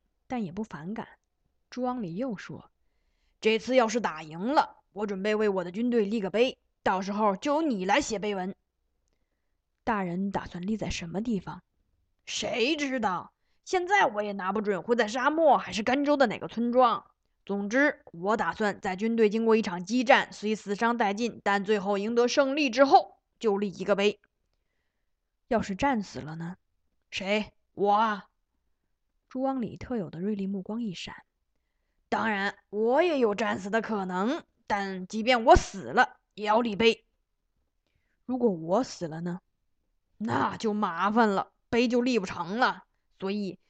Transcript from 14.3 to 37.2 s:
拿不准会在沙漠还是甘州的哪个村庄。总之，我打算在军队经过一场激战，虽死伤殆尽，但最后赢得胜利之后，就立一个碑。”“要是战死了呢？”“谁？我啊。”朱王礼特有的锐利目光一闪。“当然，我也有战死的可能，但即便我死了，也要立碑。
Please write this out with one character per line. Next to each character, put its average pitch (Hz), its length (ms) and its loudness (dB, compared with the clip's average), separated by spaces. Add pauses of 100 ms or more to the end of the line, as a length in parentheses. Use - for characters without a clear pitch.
拿 190 220 -4
不 220 100 0
准 190 180 0
会 233 140 0
在 226 140 0
沙 247 200 0
漠 302 300 6
还 185 140 -6
是 202 100 -4
甘 262 220 0
州 294 120 4
的 269 120 6
哪 151 100 -2
个 - 80 -10
村 240 260 -4
庄。 233 320 4 (400)
总 202 240 -4
之， 269 320 2 (120)
我 190 240 -2
打 175 160 0
算 196 280 -2
在 190 140 -4
军 226 220 0
队 220 120 6
经 226 160 0
过 226 120 6
一 226 60 4
场 180 220 -4
激 247 200 0
战， 214 280 6
虽 214 220 -4
死 196 220 -6
伤 233 200 0
殆 208 160 0
尽， 208 300 -4
但 202 220 0
最 208 160 0
后 202 180 0
赢 220 160 -4
得 240 140 4
胜 269 260 2
利 285 160 0
之 254 140 4
后， 311 320 4 (240)
就 202 180 0
立 202 120 -2
一 180 120 -10
个 196 140 2
碑。 202 240 0 (1300)
”“要 220 120 0
是 196 140 -6
战 262 260 0
死 156 200 -10
了 156 160 -12
呢 170 200 -10 (540)
？”“谁？ 208 420 -2 (220)
我 202 180 2
啊。” 214 360 0 (1000)
朱 262 140 -8
王 269 180 -2
礼 180 160 -8
特 - 200 -8
有 185 120 -6
的 160 120 -12
锐 208 140 -4
利 196 120 -6
目 196 160 -6
光 226 200 -8
一 196 120 -6
闪。 - 200 -14 (960)
“当 214 220 -2
然， 196 260 -2 (140)
我 233 320 2
也 330 160 2
有 214 160 2
战 214 240 -2
死 196 100 -10
的 220 140 0
可 202 240 -4
能， 202 380 -2 (220)
但 190 400 -4
即 220 160 -6
便 233 220 2
我 320 120 10
死 139 360 -2
了， 233 240 2 (180)
也 208 120 -8
要 214 140 4
立 233 140 -2
碑。 226 300 2 (1200)